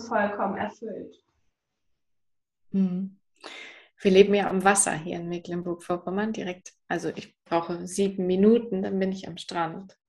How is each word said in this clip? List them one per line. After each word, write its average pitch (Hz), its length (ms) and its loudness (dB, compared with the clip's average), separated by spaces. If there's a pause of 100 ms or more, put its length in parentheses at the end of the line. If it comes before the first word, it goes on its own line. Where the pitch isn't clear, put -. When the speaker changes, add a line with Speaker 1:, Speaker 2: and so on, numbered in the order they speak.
Speaker 1:
vollkommen 202 500 -2
erfüllt. 208 580 -8 (1600)
Speaker 2:
Hm. 190 480 -2 (800)
Wir 196 120 4
leben 196 240 8
ja 196 140 2
am 185 140 0
Wasser 196 300 4
hier 175 240 -6
in 170 120 -6
Mecklenburg-Vorpommern 175 1040 -4
direkt. 185 400 -10 (140)
Also 165 220 -4
ich - 260 -10 (100)
brauche 170 420 -2
sieben 196 400 0
Minuten, 196 560 4
dann 196 160 -2
bin 190 120 0
ich 190 160 -10
am 170 100 -12
Strand. 175 600 -6 (120)